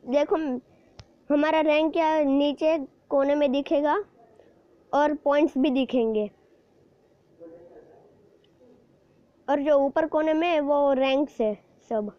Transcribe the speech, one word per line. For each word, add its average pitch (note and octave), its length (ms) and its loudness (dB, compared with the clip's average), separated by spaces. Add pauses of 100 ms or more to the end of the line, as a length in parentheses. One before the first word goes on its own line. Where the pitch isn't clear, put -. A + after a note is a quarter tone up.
(100)
देखो, D4 260 0 (920)
हमारा D4+ 300 2
rank D#4 320 2
क्या D#4 280 0
नीचे C#4+ 580 0 (300)
कोने C#4 260 0
में D4 180 0
दिखेगा D4 440 0 (960)
और D4 220 2
points C#4+ 440 0
भी C4+ 120 2
दिखेंगे, A3+ 600 -2 (3250)
और C#4+ 120 0
जो C#4+ 180 2
ऊपर C#4 280 0
कोने D#4 260 0
में D#4+ 160 0
है, D#4+ 120 0
वो C#4+ 320 0
ranks C4+ 480 0
है G#3+ 140 0 (360)
सब। G#3+ 280 -4